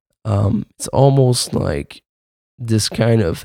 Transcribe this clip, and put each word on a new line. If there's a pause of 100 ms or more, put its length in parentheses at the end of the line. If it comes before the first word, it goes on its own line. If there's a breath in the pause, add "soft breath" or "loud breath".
(240)
um, (120)
it's
almost
like (560)
this
kind
of